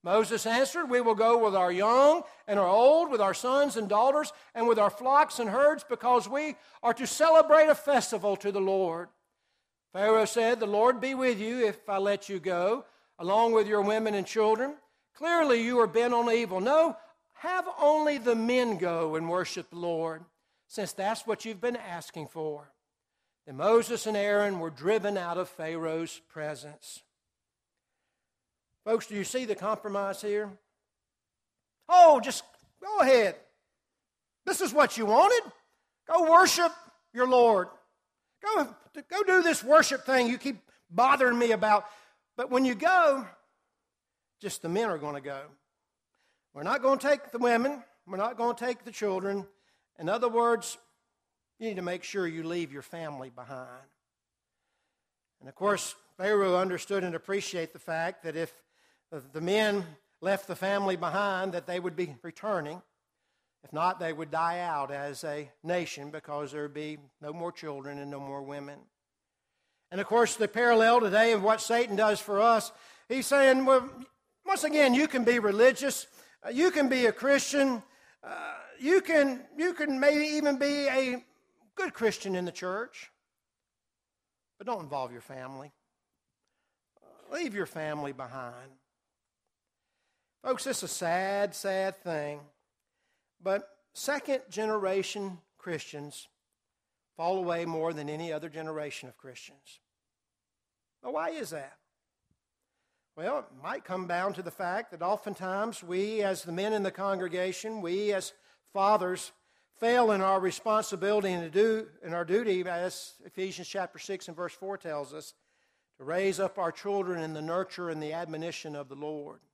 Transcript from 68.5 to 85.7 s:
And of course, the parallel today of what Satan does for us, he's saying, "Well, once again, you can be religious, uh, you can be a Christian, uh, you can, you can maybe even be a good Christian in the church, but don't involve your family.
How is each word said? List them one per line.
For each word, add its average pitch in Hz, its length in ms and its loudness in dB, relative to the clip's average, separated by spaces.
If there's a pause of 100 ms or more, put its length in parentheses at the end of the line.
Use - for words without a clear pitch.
And 185 80 -8
of 196 80 -4
course, 226 300 2
the 214 100 0
parallel 233 540 4
today 220 320 4
of 202 100 0
what 220 200 2
Satan 233 340 -2
does 214 240 2
for 202 180 -4
us, 226 320 4 (380)
he's 254 180 -4
saying, 269 380 4
"Well, 262 240 4 (560)
once 381 180 0
again, 294 300 4
you 294 160 4
can 247 160 -2
be 240 140 4
religious, 233 680 2 (380)
uh, 226 60 -8
you 311 200 2
can 285 200 0
be 247 160 2
a 214 60 4
Christian, 269 720 0 (400)
uh, - 360 -12 (200)
you 330 220 4
can, 277 560 2
you 339 160 -2
can 294 260 -4
maybe 294 280 2 (100)
even 285 220 0
be 285 280 0
a 262 380 -2 (520)
good 370 180 -4
Christian 196 400 -2
in 180 100 -4
the 170 80 -8
church, 190 580 -10 (1500)
but 208 80 -14
don't 226 140 -6
involve 135 320 -8
your 120 100 -16
family. 135 500 -16 (1600)